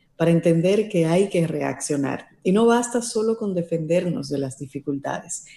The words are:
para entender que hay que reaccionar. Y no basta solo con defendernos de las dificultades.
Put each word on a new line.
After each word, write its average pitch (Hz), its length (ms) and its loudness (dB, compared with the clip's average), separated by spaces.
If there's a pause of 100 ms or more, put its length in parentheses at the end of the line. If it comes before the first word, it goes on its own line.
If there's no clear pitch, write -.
(160)
para 165 140 2
entender 170 580 4
que 165 180 2
hay 180 220 2
que 170 180 0
reaccionar. 143 800 -4 (160)
Y 185 100 2
no 220 140 4
basta 240 360 2
solo 220 360 -2
con 202 160 -4
defendernos 165 760 -2
de 143 100 -4
las 135 200 -6
dificultades. 139 880 -8 (100)